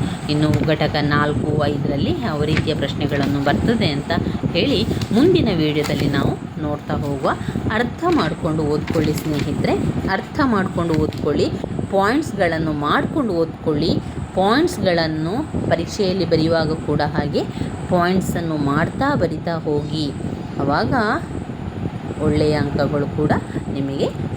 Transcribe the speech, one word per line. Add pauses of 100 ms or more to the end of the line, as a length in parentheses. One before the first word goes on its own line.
(300)
ಇನ್ನು
ಘಟಕ
ನಾಲ್ಕು,
ಐದರಲ್ಲಿ
ಯಾವ
ರೀತಿಯ
ಪ್ರಶ್ನೆಗಳನ್ನು
ಬರ್ತದೆ
ಅಂತ (400)
ಹೇಳಿ (260)
ಮುಂದಿನ
ವಿಡಿಯೋದಲ್ಲಿ
ನಾವು
ನೋಡ್ತಾ
ಹೋಗುವ. (420)
ಅರ್ಥ
ಮಾಡ್ಕೊಂಡು
ಓದ್ಕೊಳ್ಳಿ
ಸ್ನೇಹಿತರೆ, (360)
ಅರ್ಥ
ಮಾಡ್ಕೊಂಡು
ಓದ್ಕೊಳ್ಳಿ. (420)
ಪಾಯಿಂಟ್ಸ್‌ಗಳನ್ನು
ಮಾಡ್ಕೊಂಡು
ಓದ್ಕೊಳ್ಳಿ. (460)
ಪಾಯಿಂಟ್ಸ್‌ಗಳನ್ನು (260)
ಪರೀಕ್ಷೆಯಲ್ಲಿ
ಬರೆಯುವಾಗ
ಕೂಡ
ಹಾಗೆ (460)
ಪಾಯಿಂಟ್ಸನ್ನು
ಮಾಡ್ತಾ
ಬರಿತಾ
ಹೋಗಿ, (480)
ಆವಾಗ (1300)
ಒಳ್ಳೆಯ
ಅಂಕಗಳು
ಕೂಡ (420)
ನಿಮಗೆ (280)